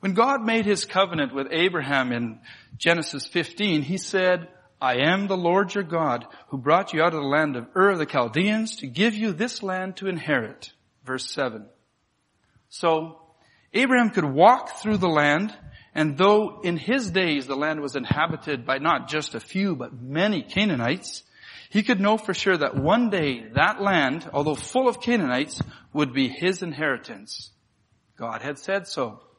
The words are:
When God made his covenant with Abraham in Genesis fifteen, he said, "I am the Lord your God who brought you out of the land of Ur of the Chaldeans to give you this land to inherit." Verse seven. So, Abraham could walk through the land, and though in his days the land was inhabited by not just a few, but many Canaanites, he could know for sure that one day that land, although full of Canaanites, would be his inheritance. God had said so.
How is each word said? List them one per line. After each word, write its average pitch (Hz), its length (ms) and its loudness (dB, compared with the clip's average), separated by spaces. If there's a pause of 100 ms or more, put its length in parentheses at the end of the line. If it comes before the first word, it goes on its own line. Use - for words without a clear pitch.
When 190 140 -2
God 247 280 2
made 226 220 0
his 202 200 0
covenant 170 500 0
with 135 160 -4
Abraham 143 640 0
in 120 280 -4 (380)
Genesis 165 480 0
fifteen, 170 560 -2
he 147 140 -4
said, 180 520 0 (320)
"I 127 160 2 (100)
am 190 200 2
the 190 100 -2
Lord 180 380 2
your 202 100 -2
God 151 420 -2 (220)
who 139 100 -6
brought 160 340 4
you 156 100 2
out 170 120 4
of 156 60 -2
the 143 80 -2
land 147 280 2
of 120 200 -8
Ur 190 140 6
of 185 80 0
the 151 80 0
Chaldeans 185 680 0
to - 100 -12
give 190 280 2
you 208 180 -2
this 220 300 -4
land 185 340 -4
to 190 120 -6
inherit." 143 640 -2 (320)
Verse 127 260 -6
seven. 110 360 -4 (1040)
So, 160 500 0 (540)
Abraham 240 360 4
could 185 140 0
walk 175 540 4
through 208 200 0
the 180 100 2
land, 156 460 2 (400)
and 151 220 0
though 208 460 4
in 175 140 -2
his 220 340 -2
days 160 360 0
the 135 100 -4
land 151 240 -2
was 139 160 -6
inhabited 147 680 -2
by 135 140 0
not 143 300 0
just 147 260 -6
a 113 60 -6
few, 185 360 -2
but 123 240 -12
many 156 420 0
Canaanites, 165 800 -2 (480)
he 214 120 2
could 214 180 0
know 208 160 4
for 208 180 -4
sure 185 220 2
that 147 200 0
one 202 340 2
day 135 440 -2
that 185 280 2
land, 160 500 0
although 147 220 0
full 254 320 0
of 240 140 0
Canaanites, 151 600 0 (320)
would 147 200 0
be 131 160 2
his 180 340 -2
inheritance. 135 880 -6 (680)
God 113 260 -8
had 143 180 -8
said 196 260 -4
so. 113 380 -8 (140)